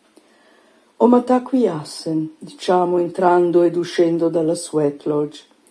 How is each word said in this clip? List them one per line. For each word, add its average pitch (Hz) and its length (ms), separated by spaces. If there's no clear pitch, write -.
"O 226 100
Mataku 247 500
Yasen", 160 840
diciamo 180 600
entrando 175 600
ed 170 160
uscendo 170 540
dalla 165 240
Sweat 151 500
Lodge, 147 380